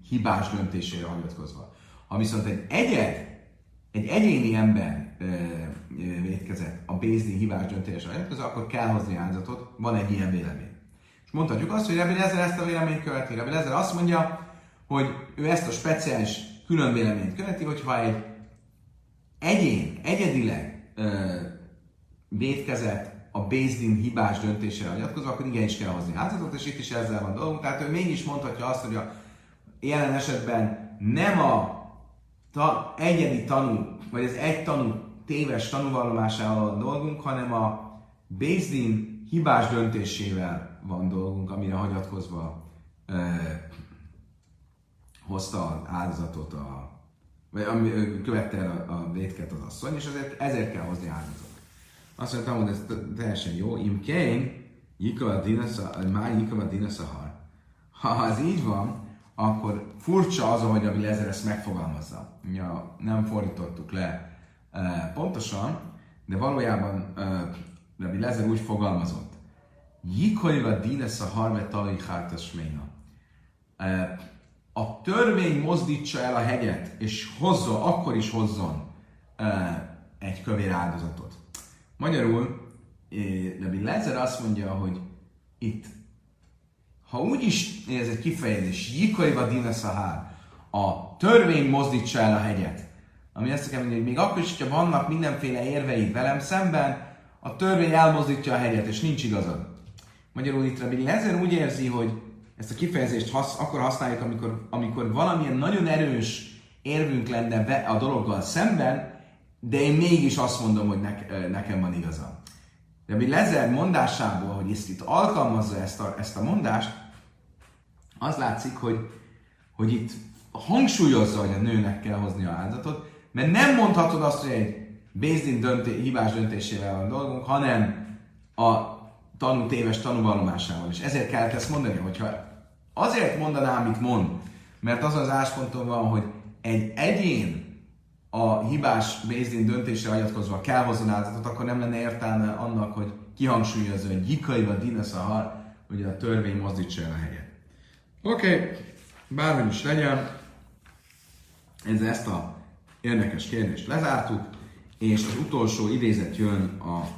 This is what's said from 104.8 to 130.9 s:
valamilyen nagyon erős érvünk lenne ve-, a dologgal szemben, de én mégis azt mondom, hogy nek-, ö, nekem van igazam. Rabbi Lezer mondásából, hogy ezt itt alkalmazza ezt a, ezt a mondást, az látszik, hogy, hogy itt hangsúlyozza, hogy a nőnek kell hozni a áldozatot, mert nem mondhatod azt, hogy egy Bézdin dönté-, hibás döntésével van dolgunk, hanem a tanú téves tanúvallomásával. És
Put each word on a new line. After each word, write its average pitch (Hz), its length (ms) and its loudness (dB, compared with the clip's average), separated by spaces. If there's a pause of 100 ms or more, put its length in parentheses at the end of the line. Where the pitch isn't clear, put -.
valamilyen 151 460 2
nagyon 170 300 2
erős 135 760 0 (200)
érvünk 139 460 0
lenne 117 380 2
ve-, 113 240 2
a 110 80 2
dologgal 107 440 0
szemben, 160 760 2 (420)
de 131 220 2
én 147 120 6
mégis 160 440 6
azt 127 240 0
mondom, 107 260 4
hogy 101 140 0
nek-, 104 300 -6
ö, 92 160 -4
nekem 95 340 -2
van 87 120 0
igazam. 80 440 -6 (720)
Rabbi 110 200 2
Lezer 147 420 4
mondásából, 123 840 2
hogy 98 180 -2
ezt - 180 -4
itt 92 120 -8
alkalmazza 113 800 2
ezt 95 180 -6
a, 98 180 -4
ezt 104 200 -6
a 104 60 0
mondást, 135 500 0 (1300)
az 143 180 -2
látszik, 123 380 -2
hogy, 113 340 -2 (640)
hogy 110 180 2
itt - 180 -2 (400)
hangsúlyozza, 135 880 6
hogy 95 160 2
a 98 60 2
nőnek 104 400 2
kell 104 160 -2
hozni 101 280 -2
a 87 40 -2
áldozatot, 98 640 -6 (200)
mert 147 200 2
nem 262 240 8
mondhatod 165 460 6
azt, 147 200 2
hogy 135 100 -2
egy 110 360 0 (240)
Bézdin 139 480 2
dönté-, 117 420 2
hibás 120 320 2
döntésével 101 640 -2
van 95 140 -2
dolgunk, 131 360 -4
hanem 127 600 2 (480)
a 117 200 6 (640)
tanú 127 300 2
téves 113 320 0
tanúvallomásával. 98 920 0
És 87 100 -6